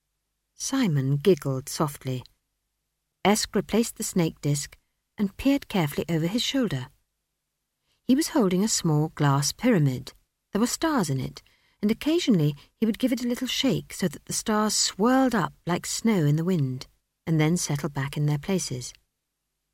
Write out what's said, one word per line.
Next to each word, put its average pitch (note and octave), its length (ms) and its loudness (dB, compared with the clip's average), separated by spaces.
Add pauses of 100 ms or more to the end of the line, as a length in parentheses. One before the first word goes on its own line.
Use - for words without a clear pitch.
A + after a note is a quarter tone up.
(540)
Simon C#3+ 640 0
giggled C#3+ 500 2
softly. C3+ 560 -4 (1000)
Esk G#3 300 2
replaced G#3+ 400 0
the A3 80 -8
snake - 380 0
disc C#3+ 360 -2 (400)
and G3 200 -4
peered C#4 320 0
carefully D#3 380 -2
over E3 200 0
his A#3 160 -2
shoulder. F#3 460 -2 (1160)
He B3 60 6
was D4 160 0
holding F#3+ 340 2
a A3 40 0
small D3+ 480 2
glass C#3+ 360 2
pyramid. D3 600 0 (380)
There G3+ 100 0
were A#3+ 60 2
stars C4+ 420 -2
in C3+ 100 -2
it, C#3+ 220 -10 (400)
and G#3 80 0
occasionally A3+ 640 2 (240)
he A3 60 0
would G#3+ 140 0
give B3+ 120 0
it B3 120 -4
a A#3+ 40 -2
little A#3+ 200 -4
shake - 440 -2
so - 160 -4
that - 180 -8
the - 80 -10
stars G#3+ 420 0
swirled B3+ 580 2
up D#3 200 -2 (120)
like - 220 -4
snow G3+ 380 2
in D3 100 4
the E3 80 0
wind, C#3 420 -2 (400)
and E3 140 2
then D#3 180 4
settled D3 340 -2
back C#3 240 -6
in D3 120 0
their D3 100 2
places. D3 560 -4 (800)